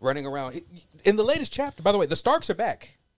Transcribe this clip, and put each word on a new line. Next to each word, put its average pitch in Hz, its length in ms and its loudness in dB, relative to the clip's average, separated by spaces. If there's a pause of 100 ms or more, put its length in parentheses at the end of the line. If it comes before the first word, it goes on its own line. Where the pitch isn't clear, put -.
running 135 260 -2
around. 135 280 -6
He, 170 80 -10 (420)
in 202 120 6
the 214 80 4
latest 294 280 0
chapter, 277 300 -6
by 196 100 4
the 202 60 4
way, 165 80 2
the 147 80 -2
Starks 294 360 2
are 202 40 0
back. - 440 -6 (200)